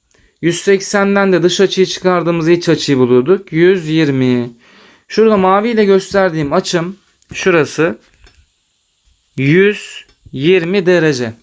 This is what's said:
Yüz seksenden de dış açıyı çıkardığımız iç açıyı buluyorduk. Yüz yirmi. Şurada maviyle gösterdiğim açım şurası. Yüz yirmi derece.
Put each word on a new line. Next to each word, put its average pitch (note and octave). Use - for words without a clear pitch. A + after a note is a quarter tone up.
Yüz E3+
seksenden G3
de D#3+
dış F3+
açıyı F#3
çıkardığımız E3+
iç E3+
açıyı D3+
buluyorduk. B2+
Yüz E3+
yirmi. C3
Şurada G#3+
maviyle G#3
gösterdiğim F#3+
açım F3
şurası. E3+
Yüz F#3
yirmi E3+
derece. D3+